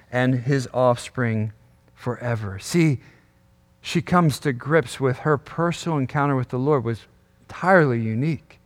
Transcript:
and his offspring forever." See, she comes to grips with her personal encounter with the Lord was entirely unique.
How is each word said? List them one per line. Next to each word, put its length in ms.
and 240
his 380
offspring 760
forever." 640
See, 400
she 220
comes 360
to 140
grips 460
with 200
her 180
personal 600
encounter 380
with 140
the 100
Lord 240
was 240
entirely 520
unique. 680